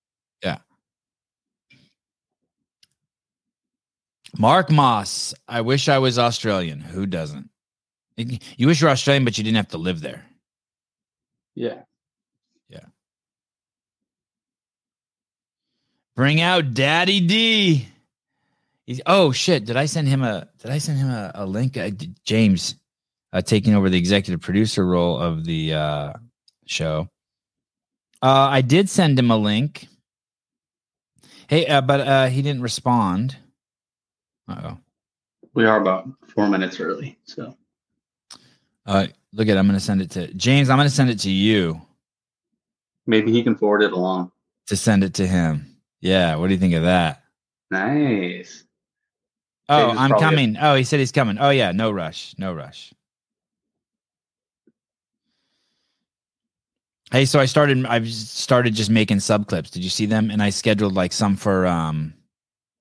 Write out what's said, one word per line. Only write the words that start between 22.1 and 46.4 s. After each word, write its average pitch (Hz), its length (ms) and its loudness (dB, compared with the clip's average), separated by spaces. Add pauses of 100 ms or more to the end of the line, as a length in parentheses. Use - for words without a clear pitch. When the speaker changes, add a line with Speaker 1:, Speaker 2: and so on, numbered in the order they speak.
Speaker 1:
James, 110 500 2 (560)
uh, 92 100 -2
taking 107 340 2
over 95 140 2
the 92 80 2
executive 90 440 0
producer 101 440 0
role 87 320 0
of 80 280 -4
the, 80 280 -4
uh, 73 400 -6 (520)
show. 80 420 -6 (1120)
Uh, 135 300 4
I 135 100 2
did 160 280 2
send 151 280 2
him 120 140 2
a 113 60 4
link. 107 500 -2 (1600)
Hey, 160 200 2
uh, 143 140 2
but, 139 200 0
uh, 135 260 2
he 131 140 -2
didn't 139 200 -4
respond. 120 760 -2 (1120)
Uh-oh. - 280 -12 (760)
Speaker 2:
We 113 120 2
are 110 140 4
about 95 300 -2 (180)
four 104 220 0
minutes 92 320 -2
early, - 420 -10
so. - 320 -16 (1300)
Speaker 1:
Uh, 98 220 0 (240)
look 107 160 -2
at, 104 100 4
I'm 95 80 4
gonna 98 140 2
send 95 220 -2
it 87 100 -8
to 87 220 -8
James. 131 360 2
I'm 135 80 4
gonna 143 120 4
send 135 200 2
it 107 100 -4
to 95 120 -4
you. 95 500 2 (1300)
Speaker 2:
Maybe 110 240 2
he 117 120 2
can 117 120 0
forward 104 260 0
it 98 120 0
along. 92 400 -4 (340)
Speaker 1:
To 101 80 -4
send 98 300 2
it 87 100 -6
to 98 120 -2
him. 82 500 -2 (240)
Yeah. 90 340 0
What 87 120 -4